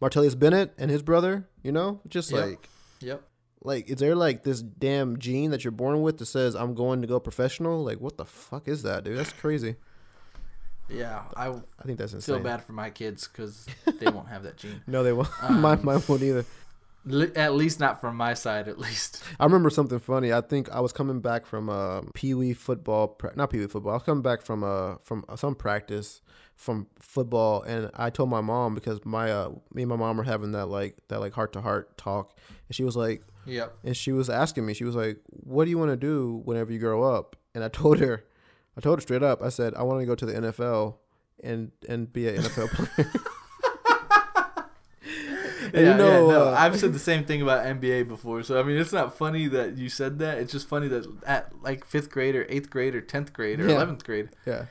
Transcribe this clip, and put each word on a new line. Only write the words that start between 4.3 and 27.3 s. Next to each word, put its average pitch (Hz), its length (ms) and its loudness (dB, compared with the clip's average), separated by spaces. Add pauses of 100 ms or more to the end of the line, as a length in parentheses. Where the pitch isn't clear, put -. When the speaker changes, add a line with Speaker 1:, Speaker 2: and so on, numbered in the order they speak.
Speaker 1:
this 127 200 -2
damn 131 560 -2
gene 131 320 -2
that 123 140 -4
you're 123 80 -2
born 131 300 0
with 156 160 2
that 117 80 -10
says, 127 300 0
"I'm 120 180 -4
going 127 280 0
to 120 40 -4
go 123 140 0
professional"? 156 640 -2
Like, 110 160 -6
what 139 160 -10
the 80 80 -10
fuck - 440 -14
is 143 160 -4
that, 98 200 -4
dude? 107 140 -6
That's 151 160 -6
crazy. 120 420 -4 (1120)
Speaker 2:
Yeah, 113 340 -6 (140)
I 127 140 -6
Speaker 1:
I - 340 -14
think 127 140 -6
that's 104 140 -6
Speaker 2:
feel 98 40 -10 (200)
Speaker 1:
insane. - 60 -4
Speaker 2:
bad 120 220 -6
for - 80 -18
my 107 180 -10
kids 104 380 -10
'cause 107 380 -14 (340)
they - 80 0
Speaker 1:
<laughs> - 20 4
Speaker 2:
won't - 180 -10
have 101 140 -14
that - 140 -16
gene. 104 300 -14
Speaker 1:
No, 131 180 0
they 123 80 4
won't. 127 220 0
<laughs> - 80 -10
Speaker 2:
Um, 165 180 4
Speaker 1:
Mine, 156 240 6
mine 139 240 2
won't 135 140 2
either. 131 220 0 (640)
Speaker 2:
Li-, 147 300 0
at 151 180 2
least 156 260 0
not 139 200 0
from 117 160 -4
my 117 180 0
side, 107 340 -4
at 104 100 -10
least. - 440 -8 (160)
Speaker 1:
I 139 60 4
remember 170 260 8
something 127 280 0
funny. 127 340 0
I 120 100 4
think 139 280 -2
I 120 100 -4
was 123 120 0
coming 135 280 -4
back 117 260 -4
from, 110 240 -8
uh, 98 320 -4 (100)
Pee 135 220 -4
Wee 127 200 0
football, 107 540 0
pra-, - 280 -10
not 139 140 -2
Pee 117 100 -2
Wee 101 80 -4
football. 104 240 -6
I 113 40 -2
was 123 60 -4
coming 147 200 0
back 123 200 0
from, 107 220 -6
uh, 95 380 -4
from 110 220 -10 (120)
some 139 180 -2
practice 104 640 -6 (360)
from 110 320 -6 (100)
football, 113 640 0